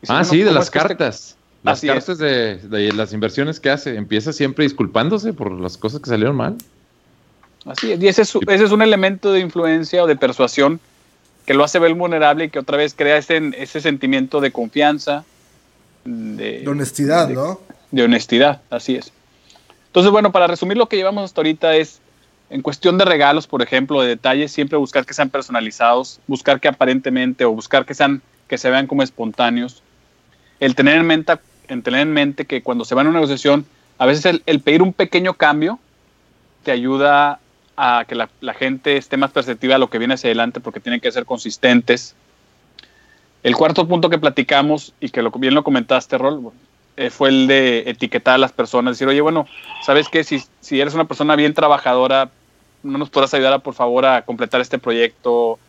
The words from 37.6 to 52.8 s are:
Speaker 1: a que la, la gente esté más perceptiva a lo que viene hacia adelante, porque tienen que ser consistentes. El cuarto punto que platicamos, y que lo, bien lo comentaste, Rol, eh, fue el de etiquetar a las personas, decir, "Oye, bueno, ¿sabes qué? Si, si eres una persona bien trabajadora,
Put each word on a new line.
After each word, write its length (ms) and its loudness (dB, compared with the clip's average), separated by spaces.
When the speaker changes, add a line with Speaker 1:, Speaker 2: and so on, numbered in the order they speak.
Speaker 1:
a 280 0
que 100 -12
la, 120 -4
la 120 -8
gente 440 -2
esté 180 -6
más 160 0
perceptiva 440 -2
a 40 4
lo 100 0
que 80 -6
viene 180 -2
hacia 120 -4
adelante, 320 -2
porque 220 -12
tienen 180 -6
que 140 -2
ser 100 -4
consistentes. 920 0
El 120 2
cuarto 320 2
punto 220 2
que 80 0
platicamos, 840 0
y 80 -8
que 140 -4
lo, 100 -2
bien 220 0
lo 100 2
comentaste, 540 0
Rol, 340 -4
eh, 120 -4
fue 180 0
el 200 4
de 400 4
etiquetar 480 0
a 20 4
las 160 2
personas, 400 -2
decir, 160 -4
"Oye, 100 2
bueno, 260 0
¿sabes 220 2
qué? 160 0
Si, 180 -4
si 180 -4
eres 140 0
una 100 0
persona 320 0
bien 180 2
trabajadora, 760 2